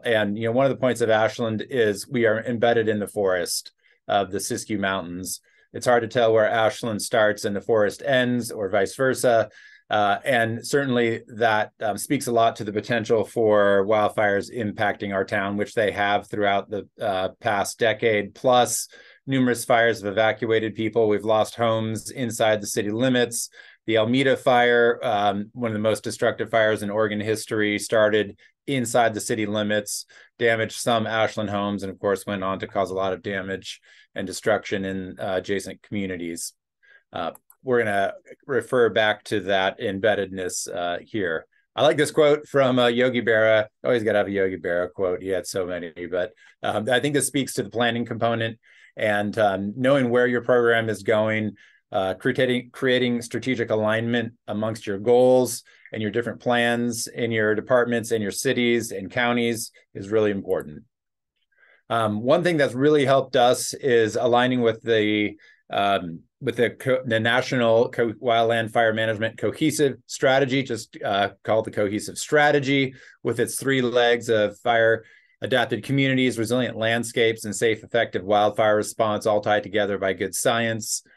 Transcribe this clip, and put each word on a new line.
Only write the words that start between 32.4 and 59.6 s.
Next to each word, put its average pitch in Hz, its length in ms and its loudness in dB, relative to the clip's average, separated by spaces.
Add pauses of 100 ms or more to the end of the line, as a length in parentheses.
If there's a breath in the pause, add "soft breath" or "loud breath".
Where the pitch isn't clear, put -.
on 95 160 -4
to 107 80 -8
cause 95 240 -4
a 95 40 -8
lot 95 180 -2
of 87 80 -8
damage 95 580 -8 (340 soft breath)
and 98 140 -8
destruction 101 560 -2
in, 95 340 -8
uh, 101 200 -6
adjacent 95 460 -6
communities. 90 680 -8 (600 soft breath)
Uh, 85 180 -6 (320)
we're 123 160 0
gonna 101 340 0 (320)
refer 120 440 0
back 107 340 0
to 110 160 -4
that 95 400 0
embeddedness, 98 880 -2
uh, 87 320 -6
here. 87 460 -4 (320)
I 113 60 2
like 156 120 4
this 143 160 0
quote 151 340 2
from, 131 320 2
uh, 123 100 4
Yogi 120 340 2
Berra. 110 460 4 (180)
Always 123 180 0
gotta 104 140 0
have 101 100 2
a 101 40 -6
Yogi 95 260 0
Berra 87 340 -4
quote. 90 300 -4
He 95 80 -6
had 90 180 -4
so 95 180 -4
many, 87 420 -10
but, 90 260 -4 (280 soft breath)
um, 110 280 -4
I 127 100 2
think 143 140 -2
this 139 140 0
speaks 135 260 -4
to 127 100 -2
the 101 60 -12
planning 117 340 -2
component 113 560 -4 (360 soft breath)
and, 104 440 -2
um, 101 360 0
knowing 131 340 2
where 123 180 2
your 123 140 -2
program 117 460 2
is 98 160 -4
going, 107 520 0 (360 soft breath)
uh, 95 240 -2
creating, 123 560 -2
creating 123 500 0
strategic 117 500 -4
alignment 113 640 0 (140)
amongst 110 380 -6
your 98 140 -6
goals 123 640 4 (280 soft breath)
and 110 100 -6
your 107 100 -2
different 110 280 -4
plans 120 680 0
in 117 240 -4
your 107 240 2
departments 117 560 0
and 110 100 0
your 101 100 -4
cities 120 600 0
and 98 180 -10
counties 120 600 -2 (240 soft breath)